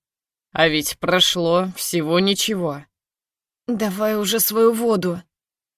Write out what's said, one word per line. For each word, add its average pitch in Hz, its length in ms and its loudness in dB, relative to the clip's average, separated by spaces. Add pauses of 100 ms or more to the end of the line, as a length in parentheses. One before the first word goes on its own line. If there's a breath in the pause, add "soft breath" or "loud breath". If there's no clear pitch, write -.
(500)
а - 160 2
ведь 151 320 -2
прошло 175 800 2
всего 165 420 -2
ничего. 185 680 -2 (840)
«Давай 214 480 -2
уже 208 240 -2
свою 226 320 4
воду». 190 500 -2 (560)